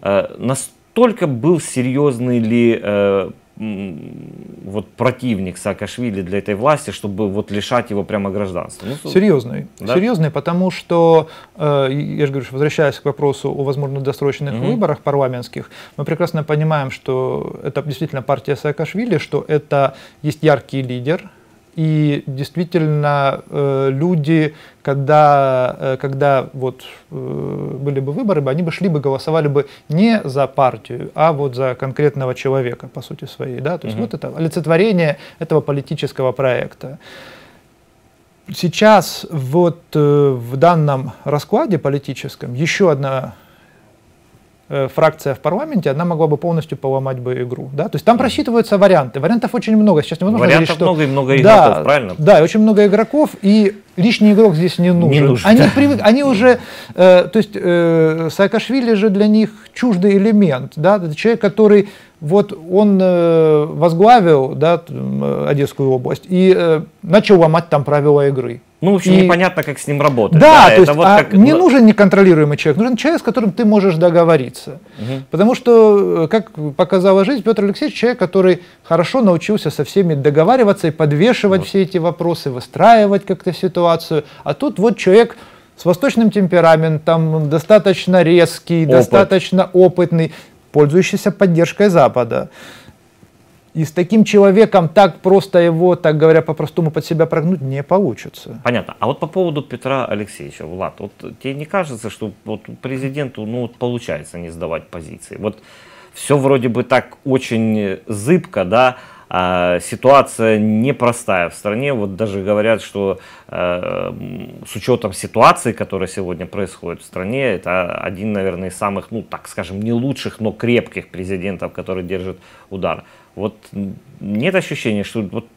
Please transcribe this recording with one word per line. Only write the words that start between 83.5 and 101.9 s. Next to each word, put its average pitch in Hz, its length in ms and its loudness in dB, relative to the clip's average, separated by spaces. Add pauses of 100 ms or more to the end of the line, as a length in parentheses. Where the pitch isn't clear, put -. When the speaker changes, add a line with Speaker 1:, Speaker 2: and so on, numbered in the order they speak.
Speaker 2:
ситуацию. 170 680 -2 (200)
А 147 100 -4
тут 262 260 -4
вот 214 180 2
человек 226 380 4 (420)
с - 80 -10
восточным 214 440 2
темпераментом, 160 1200 2
достаточно 180 720 2
резкий, 170 640 2
Speaker 1:
Опыт. 143 120 2
Speaker 2:
достаточно 185 760 2
опытный, 175 580 2 (400)
пользующийся 156 600 2
поддержкой 175 580 2
Запада. 127 600 2 (1300)
И 160 60 -2
с 147 80 -6
таким 208 320 2
человеком 202 640 4
так 190 320 4
просто 185 400 2
его, 170 360 2
так 160 220 0
говоря, 160 240 4
по-простому 156 500 -4
под 151 140 -6
себя 160 200 0
прогнуть 160 360 -2
не 135 220 -6
получится. - 800 -6
Speaker 1:
Понятно. 120 360 -4
А 104 60 -2
вот 131 140 -4
по 165 80 -6
поводу 165 340 -4
Петра 127 440 -6
Алексеевича, 92 600 -10
Влад, 87 340 -10
вот 101 120 -14 (320)
тебе 135 120 -8
не 147 100 -12
кажется, 147 440 -8